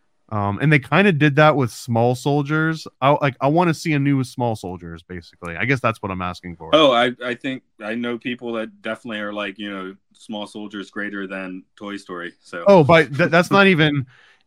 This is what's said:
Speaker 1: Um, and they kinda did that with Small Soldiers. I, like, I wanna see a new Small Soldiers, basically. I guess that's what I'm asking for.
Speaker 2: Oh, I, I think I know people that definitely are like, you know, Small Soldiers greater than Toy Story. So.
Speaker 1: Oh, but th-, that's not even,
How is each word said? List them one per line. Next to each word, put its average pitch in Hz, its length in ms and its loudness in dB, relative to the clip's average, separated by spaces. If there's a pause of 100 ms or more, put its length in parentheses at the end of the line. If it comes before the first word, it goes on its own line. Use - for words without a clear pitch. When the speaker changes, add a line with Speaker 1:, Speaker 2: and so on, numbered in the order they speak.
(300)
Speaker 1:
Um, 101 320 -2
and 151 100 2
they 151 80 4
kinda 196 320 2
did 151 240 2
that 151 200 6
with 127 160 -2
Small 120 440 0
Soldiers. 147 720 -2 (140)
I, 135 100 4 (100)
like, 139 180 0
I 135 80 0
wanna 165 260 2
see 160 200 -4
a 147 60 2
new 139 240 2
Small 120 320 -4
Soldiers, 87 480 -12
basically. 87 520 -14
I 90 100 -4
guess 127 140 0
that's 113 220 -2
what 98 100 -6
I'm 92 100 -6
asking 90 340 -10
for. 80 180 -14
Speaker 2:
Oh, 151 180 6
I, 123 200 2 (120)
I 123 120 -6
think 131 280 -10 (180)
I 107 120 -8
know 120 240 -6
people 120 360 -8
that 110 280 -8
definitely 110 380 -10
are 104 140 -8
like, 101 260 -8
you 104 100 -10
know, 95 260 -10 (180)
Small 104 340 -12
Soldiers 104 420 -12
greater 101 380 -10
than 92 360 -10 (120)
Toy 101 220 -12
Story. 87 440 -14
So. - 260 -12
Speaker 1:
Oh, 196 160 8
but 147 320 4
th-, 156 140 0
that's 170 220 2
not 196 160 6
even, 151 400 2 (400)